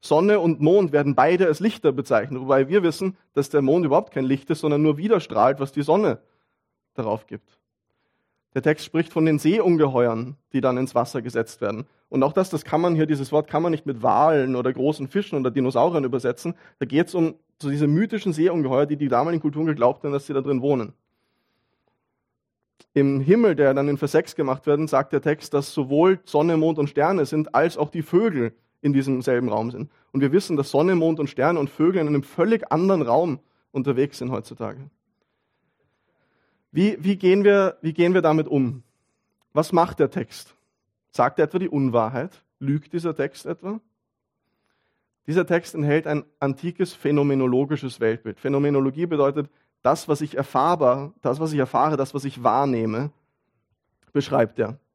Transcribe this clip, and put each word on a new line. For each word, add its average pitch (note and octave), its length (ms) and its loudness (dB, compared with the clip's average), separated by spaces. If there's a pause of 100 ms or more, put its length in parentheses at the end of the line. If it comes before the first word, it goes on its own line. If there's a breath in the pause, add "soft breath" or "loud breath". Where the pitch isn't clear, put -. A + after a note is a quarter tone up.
Sonne F#3+ 380 2
und E3 200 0
Mond E3+ 320 4
werden C#3+ 220 2
beide F3 320 4
als D#3 140 0
Lichter F3 320 0
bezeichnet, C3 500 -2
wobei C3+ 260 2
wir F#3 140 2
wissen, F3+ 340 -2 (180 soft breath)
dass C#3+ 160 -2
der D3 120 2
Mond D#3+ 240 2
überhaupt C#3+ 260 0
kein C3+ 140 -4
Licht C3+ 240 -2
ist, D#3 120 -2
sondern D3 200 0
nur D3+ 160 2
widerstrahlt, C#3 640 0
was C#3 120 -6
die D3 120 -4
Sonne D#3 360 2 (760)
darauf A2 320 -6
gibt. - 320 -18 (960)
Der C3 60 -2
Text D3+ 240 0
spricht - 280 -4
von D#3+ 120 2
den D#3 140 2
Seeungeheuern, C#3 960 2 (160)
die C3 100 0
dann B2+ 160 0
ins C3 160 -4
Wasser B2 280 -2
gesetzt A2+ 400 -6
werden. G#2+ 240 -6 (240)
Und C3 120 0
auch C#3 120 0
das, F#3 160 0
das D#3 160 -6
kann D#3 160 -2
man F3 140 0
hier, D#3 100 2
dieses C#3 260 -4
Wort D3+ 160 0
kann D#3+ 160 -2
man E3+ 80 0
nicht D#3 140 -6
mit A#2+ 180 -8
Walen C3 520 2
oder B2 180 -2
großen C#3 340 -4
Fischen G3 320 -6
oder B2+ 100 -2
Dinosauriern C3+ 540 0
übersetzen. B2+ 500 -4 (260 soft breath)
Da C3+ 60 -4
geht's E3 300 0
um E3 200 0 (240)
so D3 100 -6
diese D3 180 0
mythischen F#3+ 460 0
Seeungeheuer, D3+ 520 2
die D3 120 -4
die C#3+ 100 -2
damaligen D3 340 0
Kulturen D3+ 240 -2
geglaubt D3 380 -4
haben, C#3+ 80 -6
dass C#3 160 -6
sie D3+ 60 -8
da C3+ 80 -2
drin C3+ 200 -4
wohnen. B2+ 320 -4 (2000)
Im C#3 280 2
Himmel, G3 340 4
der C#3 180 4
dann C#3 160 0
in C#3+ 80 -2
Vers C#3+ 140 -4
sechs D#3+ 240 0
gemacht C3 320 -2
werden, D3+ 200 2
sagt C#3+ 260 0
der C#3+ 80 0
Text, D#3 340 -4
dass C#3+ 180 -2
sowohl D#3+ 520 2
Sonne, D#3+ 320 0
Mond D#3 200 0
und C#3+ 120 -2
Sterne D#3 360 0
sind, D#3 300 -4
als D#3+ 220 2
auch D3 120 -2
die E3 140 -8
Vögel E3+ 500 0 (280)
in C#3+ 120 0
diesem C3+ 300 0
selben B2 260 0
Raum G#2+ 220 -2
sind. A2+ 180 -10 (220)
Und C3+ 100 -2
wir C#3+ 100 2
wissen, F3 260 0
dass C#3 120 -4
Sonne, F3 240 2
Mond E3 260 0
und C#3+ 80 -2
Sterne D#3 320 0
und C#3 120 -4
Vögel F3 300 0
in D3+ 60 -2
einem D3 140 0
völlig A3 500 -2
anderen F3 300 2
Raum C3+ 380 0 (320)
unterwegs C3+ 480 -2
sind B2 100 -8
heutzutage. A2+ 600 -12 (1800)
Wie, G3 280 2
wie F#3+ 180 -2
gehen F#3 260 4
wir, G3+ 380 4
wie D#3+ 120 -2
gehen F3 200 2
wir F#3 80 4
damit D#3+ 260 2
um? C3 360 -2 (680)
Was D#3+ 180 -2
macht E3+ 280 2
der C#3 100 2
Text? - 460 -12 (560)
Sagt B2+ 280 0
er D#3 60 4
etwa F3 140 -4
die F3+ 100 -4
Unwahrheit? C3 760 -2 (160)
Lügt C#3+ 340 -6
dieser E3+ 220 -4
Text C#3+ 300 -6
etwa? F#3 340 -10 (1500)
Dieser F3 180 0
Text E3+ 300 -2
enthält D3+ 320 0
ein D3+ 180 -4 (140)
antikes E3+ 540 -4
phänomenologisches C#3 1040 0
Weltbild. A2+ 400 -4
Phänomenologie C#3 640 0
bedeutet, D3 440 -2 (340)
das, - 240 0
was D3+ 140 -2
ich D3 140 -8
erfahrbar, C#3 880 0
das, C3+ 180 -4
was D#3+ 140 -4
ich C#3+ 60 -2
erfahre, C#3 360 2
das, C3+ 180 -4
was C#3 120 -6
ich B2+ 160 -10
wahrnehme, A#2+ 720 0 (1000)
beschreibt C3+ 440 0
er. A#2+ 220 -6 (160)